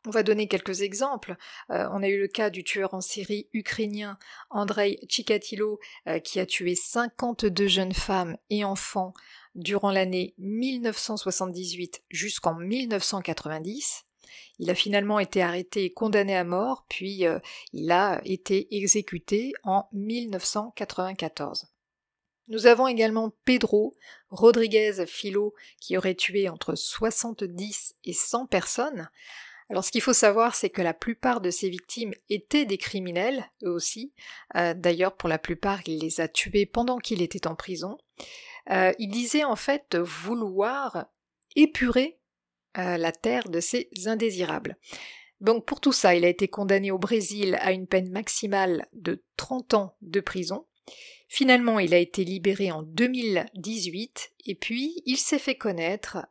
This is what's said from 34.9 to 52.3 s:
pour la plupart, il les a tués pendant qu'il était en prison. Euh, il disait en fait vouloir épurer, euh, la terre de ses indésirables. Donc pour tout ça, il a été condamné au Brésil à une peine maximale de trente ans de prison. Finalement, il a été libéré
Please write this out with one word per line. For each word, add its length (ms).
pour 120
la 100
plupart, 480
il 120
les 220
a 80
tués 360
pendant 320
qu'il 240
était 260
en 100
prison. 420
Euh, 280
il 100
disait 360
en 120
fait 400
vouloir 1080
épurer, 640
euh, 220
la 140
terre 360
de 120
ses 280
indésirables. 720
Donc 240
pour 160
tout 120
ça, 220
il 120
a 20
été 200
condamné 420
au 80
Brésil 640
à 100
une 140
peine 240
maximale 840
de 320
trente 340
ans 300
de 180
prison. 460
Finalement, 500
il 160
a 40
été 260
libéré 460